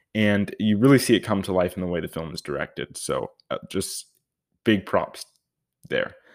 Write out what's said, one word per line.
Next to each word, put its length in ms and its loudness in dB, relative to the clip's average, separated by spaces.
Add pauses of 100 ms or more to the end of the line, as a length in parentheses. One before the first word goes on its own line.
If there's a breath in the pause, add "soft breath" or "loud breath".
(140 soft breath)
And 460 0
you 180 2
really 220 6
see 160 4
it 60 2
come 200 -2
to 100 -6
life 240 0
in 60 -6
the 60 -4
way 120 -2
the 80 -6
film 240 -10
is 100 -12
directed. 540 -8
So, 360 -6 (180)
uh, 80 -4 (120)
just 360 -6 (580)
big 220 4
props 400 -2 (640)
there. 240 -2 (220 soft breath)